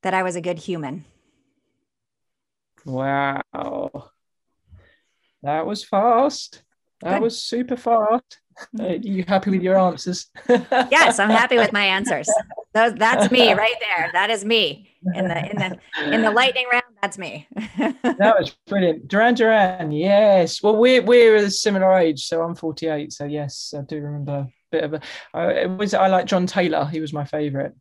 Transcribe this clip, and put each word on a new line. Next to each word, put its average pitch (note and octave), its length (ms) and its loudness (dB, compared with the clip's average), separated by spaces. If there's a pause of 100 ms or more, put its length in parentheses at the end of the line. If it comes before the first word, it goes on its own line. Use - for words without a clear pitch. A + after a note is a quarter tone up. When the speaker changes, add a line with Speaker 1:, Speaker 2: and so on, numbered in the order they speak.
Speaker 1:
That F#3+ 120 -2
I F#3+ 80 0
was F3+ 140 -4
a F3+ 40 -6
good E3+ 180 -6
human. D#3+ 460 -10 (1800)
Speaker 2:
Wow. C#3 580 -4 (2000)
That D3 240 -4
was G3+ 180 -8
fast. A#3 760 0 (380)
That F3 140 -2
Speaker 1:
Good. A#3+ 80 0
Speaker 2:
was A#3 200 -4
super B3 340 -6
fast. A3+ 640 0 (360)
Speaker 1:
Mm-hmm. G#3+ 60 -8
Speaker 2:
Are F#3 140 -4
you F#3+ 300 -4
happy F#3+ 240 0
with F#3+ 120 0
your F#3 160 2
answers? F3+ 480 -2 (220)
<laughs> A#3+ 120 6 (300)
Speaker 1:
Yes, D4 280 4
I'm G3+ 120 2
happy A#3 260 2
with A3 160 2
my G3+ 120 0
answers. F#3+ 440 -2 (440)
Those, A3 220 2
that's G#3 360 2
me A#3 220 6
right A3 280 0
there. F3 320 -4
That G3 180 0
is G3+ 140 -4
me G#3 460 -2 (240)
in F#3 140 -4
the, E3+ 220 -6
in - 80 -8
the, F#3 200 -6 (340)
in A3+ 100 2
the A3 80 2
lightning B3+ 420 0
round. B3 120 0 (160)
That's - 180 0
me. D3+ 340 -14
<laughs> - 40 -12 (200)
Speaker 2:
That A3 640 2
was D3 180 -4 (100)
brilliant. F3 420 0
Duran A3+ 260 4
Duran. F#3 580 2
Yes. F#3+ 680 2
Well, G#3+ 140 4
we're, B3 260 6
we're A3+ 340 6
a G3+ 140 2
similar F#3+ 480 2
age. D#3+ 280 0
So E3 160 -4
I'm E3+ 120 -6
forty-eight. D#3 580 -6
So D3 120 -10
yes, D3 520 -8
I C#3 60 -10
do D3+ 180 -10
remember D3 320 -8
a C#3 160 -6 (220)
bit D#3 140 -4
of D3+ 100 -6
a, D3+ 60 -8 (320)
I, E3+ 200 -2
it F3+ 180 -2
was, G3 240 -4
I F#3+ 140 2
like F#3 180 2
John F3+ 200 0
Taylor. D#3+ 400 -2
He D#3+ 140 -6
was D3+ 120 -8
my D3 120 -6
favorite. C#3 560 -6